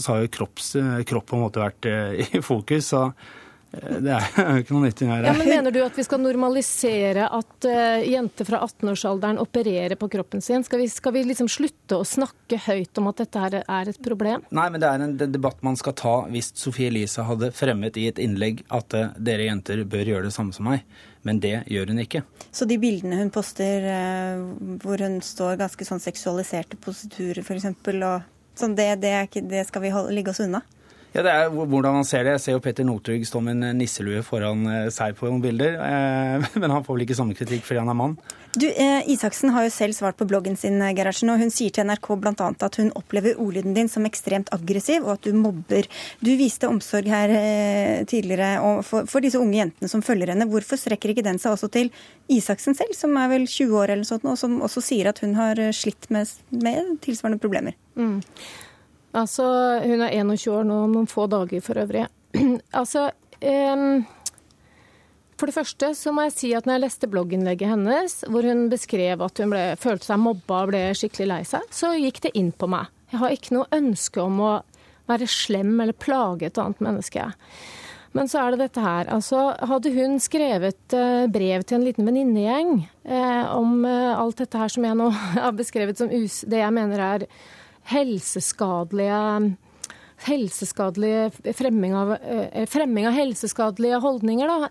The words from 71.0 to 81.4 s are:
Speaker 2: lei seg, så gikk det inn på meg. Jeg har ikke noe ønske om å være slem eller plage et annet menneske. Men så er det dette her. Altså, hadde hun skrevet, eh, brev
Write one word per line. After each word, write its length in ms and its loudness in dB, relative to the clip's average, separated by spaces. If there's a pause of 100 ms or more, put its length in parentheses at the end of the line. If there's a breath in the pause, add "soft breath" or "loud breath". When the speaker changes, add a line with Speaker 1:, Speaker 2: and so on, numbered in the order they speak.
Speaker 2:
lei 160 -2
seg, 240 -6
så 240 -2
gikk 320 0
det 80 -2
inn 240 2
på 160 -2
meg. 160 -4 (240)
Jeg 80 0
har 160 2
ikke 160 -4
noe 240 0
ønske 480 0
om 160 0
å 100 4 (600 soft breath)
være 160 -2
slem 480 0
eller 160 0
plage 560 0
et 80 -8
annet 240 -2
menneske. 480 -4 (880 loud breath)
Men 160 2
så 80 2
er 140 2
det 100 2
dette 160 -4
her. 320 0
Altså, 320 2 (240)
hadde 240 2
hun 240 2
skrevet, 720 0
eh, 400 4
brev 320 2